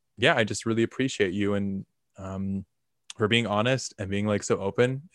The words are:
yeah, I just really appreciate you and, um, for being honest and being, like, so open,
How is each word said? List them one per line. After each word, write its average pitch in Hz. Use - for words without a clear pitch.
yeah, 139
I 113
just 101
really 113
appreciate 110
you 101
and, 98
um, 98
for 107
being 117
honest 110
and 95
being, 101
like, 104
so -
open, 123